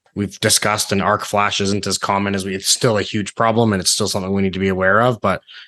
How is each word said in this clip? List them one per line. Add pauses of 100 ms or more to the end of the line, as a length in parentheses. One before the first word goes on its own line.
(140)
we've
discussed
an
arc
flash
isn't
as
common
as
we,
it's
still
a
huge
problem
and
it's
still
something
we
need
to
be
aware
of,
but (260)